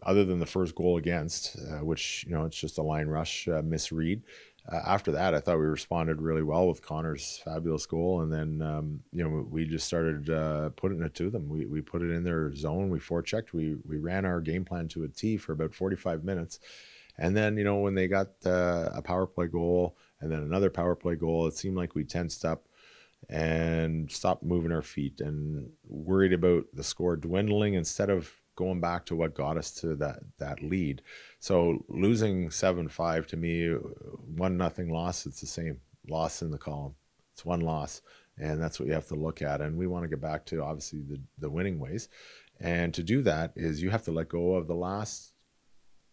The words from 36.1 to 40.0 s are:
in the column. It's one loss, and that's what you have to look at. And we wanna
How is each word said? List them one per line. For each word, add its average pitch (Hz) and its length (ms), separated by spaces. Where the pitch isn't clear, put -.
in 82 100
the 76 60
column. 71 380
It's - 100
one 85 160
loss, 80 400
and 76 200
that's 80 220
what 65 80
you 78 60
have 78 140
to 80 60
look 78 280
at. 71 180
And 76 160
we 92 100
wanna 90 220